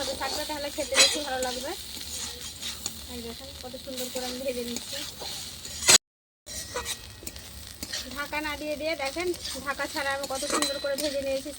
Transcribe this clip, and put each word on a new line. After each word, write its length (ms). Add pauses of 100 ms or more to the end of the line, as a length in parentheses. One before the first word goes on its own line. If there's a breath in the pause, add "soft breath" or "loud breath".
হবে 200
শাকটা, 280
তাহলে 260
খেতে 260
বেশি 260
ভালো 200
লাগবে। 240 (1400)
এই 140
দেখেন 220 (140)
কত 100 (100)
সুন্দর 300
করে 160
আমি 160
ভেজে 240
নিচ্ছি। 280 (3250)
ঢাকা 220 (100)
না 140
দিয়ে 200
দিয়ে 120 (100)
দেখেন 240 (380)
ঢাকা 280
ছাড়া 220
আমি 180
কত 100 (100)
সুন্দর 300
করে 180
ভেজে 260
নিয়েছি 320